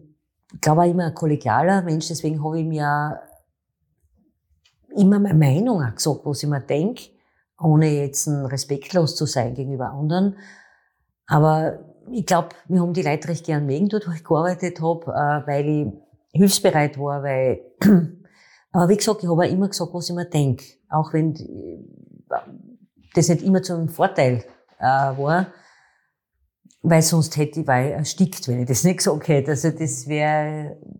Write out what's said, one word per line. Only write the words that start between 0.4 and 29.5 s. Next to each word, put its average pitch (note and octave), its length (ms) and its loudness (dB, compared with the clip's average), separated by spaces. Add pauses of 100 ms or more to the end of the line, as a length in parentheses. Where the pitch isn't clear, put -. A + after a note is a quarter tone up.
ich - 80 -14
glaub D#3 160 4
auch F3 120 4
immer F3 180 0
ein C#3+ 60 -4
kollegialer D3+ 680 0
Mensch, D#3+ 260 -4
deswegen D#3 360 -4
hab D#3 120 -4
ich D#3+ 100 -2
mir D3+ 220 -4
auch - 2000 -10
immer G3+ 220 6
meine G3 180 4
Meinung D#3 460 4
auch A2+ 100 -4
gesagt, - 300 -2
was D3 200 -6
ich D3 60 -2
mir C#3+ 120 -2
denk, E3+ 400 -2 (580)
ohne D#3 300 4
jetzt C#3+ 380 -2
ein C#3+ 180 -4
respektlos C#3 680 -2
zu D#3 100 -4
sein B2 280 -2
gegenüber C3 380 -6
anderen. E3+ 460 -2 (880)
Aber D#3 540 2 (320)
ich A#3+ 140 -6
glaub, E3+ 300 0 (140)
mir F3+ 120 2
haben F3 120 0
die F3+ 80 -2
Leute D3+ 260 -2
recht E3+ 180 -6
gern D3 200 -2
mögen D#3 240 0
dort, G#3 180 -4
wo F3 40 -6
ich D#3+ 120 -10
gearbeitet F3 580 -2
hab, E3 260 -2
äh, D3 400 -2
weil C#3+ 200 -2
ich D3+ 720 -4
hilfsbereit D#3 580 4
war, C#3+ 260 -4
weil, C3 360 0 (220)
<clears throat> F#3 420 4 (480)
aber F3 180 2
wie G#3 80 4
gesagt, G#3 260 -2
ich E3+ 60 -2
hab E3 80 2
auch F3 40 4
immer F#3 260 2
gesagt, F3+ 260 -8
was F3 160 -8
ich F3 60 -6
mir F3 100 -4
denk, C#3+ 380 0 (260)
auch D#3 220 -2
wenn, D#3 240 0
äh, - 480 -14 (1300)
das E3+ 140 2
nicht E3 160 2
immer F#3+ 180 4
zum E3+ 280 -4
Vorteil, C#3+ 560 0 (340)
äh, - 40 -8
war, C#3 640 0 (1400)
weil D#3+ 120 6
sonst D#3+ 360 2
hätte D3+ 240 -2
ich, C#3+ 60 -6
weil C3 240 2
erstickt, - 560 -2
wenn B2 140 -2
ich B2 60 -4
das B2+ 160 0
nicht F3+ 140 4
gesagt D3+ 300 -2
hätte. C#3+ 240 2